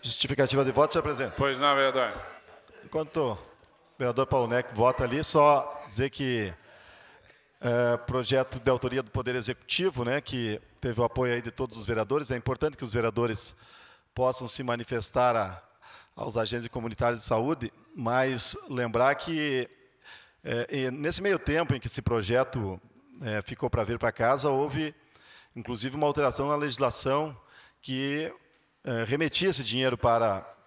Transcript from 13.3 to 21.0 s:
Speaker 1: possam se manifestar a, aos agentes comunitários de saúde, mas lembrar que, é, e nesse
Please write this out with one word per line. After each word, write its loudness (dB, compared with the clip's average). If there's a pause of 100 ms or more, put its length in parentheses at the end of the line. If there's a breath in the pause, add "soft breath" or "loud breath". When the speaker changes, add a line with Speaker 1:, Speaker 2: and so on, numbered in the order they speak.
Speaker 1:
possam 0
se -4
manifestar 0
a, -4 (540 loud breath)
aos -4
agentes -2
comunitários -2
de -6
saúde, 0 (240)
mas 0 (140)
lembrar 2
que, -2 (760 loud breath)
é, -2
e -2
nesse -4